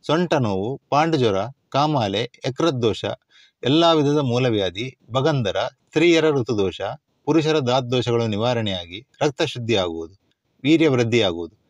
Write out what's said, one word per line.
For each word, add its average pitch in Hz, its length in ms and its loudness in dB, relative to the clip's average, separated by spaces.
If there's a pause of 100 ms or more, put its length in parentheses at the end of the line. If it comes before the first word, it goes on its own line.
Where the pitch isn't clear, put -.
ಸೊಂಟ 165 320 0
ನೋವು, 113 540 -2
ಪಾಂಡುಜ್ವರ, 127 580 2 (220)
ಕಾಮಾಲೆ, 127 540 0 (260)
ಯಕೃದ್ದೋಷ 123 560 -2 (580)
ಎಲ್ಲ 165 300 4
ವಿಧದ 147 260 2
ಮೂಲವ್ಯಾಧಿ, 117 800 -2 (160)
ಬಗಂಧರ, 131 500 0
ಸ್ತ್ರೀಯರ 160 680 2
ಋತುದೋಷ, 107 500 -2 (440)
ಪುರುಷರ 156 340 2
ದಾದ್ದೋಷಗಳು 123 680 0
ನಿವಾರಣೆಯಾಗಿ 104 800 -4 (160)
ರಕ್ತ 151 200 -2
ಶುದ್ಧಿಯಾಗುವುದು, 98 760 -4 (440)
ವೀರ್ಯ 156 240 4
ವೃದ್ಧಿಯಾಗುವುದು. 107 800 0